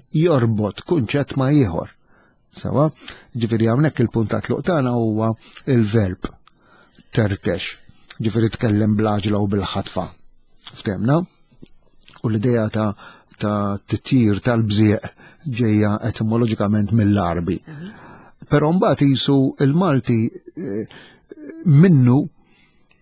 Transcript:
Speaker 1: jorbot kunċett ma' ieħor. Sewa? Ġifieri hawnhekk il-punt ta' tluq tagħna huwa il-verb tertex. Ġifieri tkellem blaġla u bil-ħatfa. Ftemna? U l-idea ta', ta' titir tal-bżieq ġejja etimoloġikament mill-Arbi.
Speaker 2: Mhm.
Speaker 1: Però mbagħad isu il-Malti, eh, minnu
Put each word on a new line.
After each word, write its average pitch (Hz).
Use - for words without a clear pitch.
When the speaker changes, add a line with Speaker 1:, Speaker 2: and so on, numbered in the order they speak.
Speaker 1:
jorbot 117
kunċett 143
ma' 135
ieħor. 107
Sewa? 117
Ġifieri 113
hawnhekk 131
il-punt 113
ta' 110
tluq 120
tagħna 139
huwa 110
il-verb 107
tertex. 98
Ġifieri 110
tkellem 107
blaġla 104
u 101
bil-ħatfa. 95
Ftemna? 113
U -
l-idea 110
ta', 107
ta' 101
titir 107
tal-bżieq 107
ġejja 107
etimoloġikament 107
mill-Arbi. 95
Speaker 2:
Mhm. 160
Speaker 1:
Però 147
mbagħad 180
isu 139
il-Malti, 143
eh, 113
minnu 143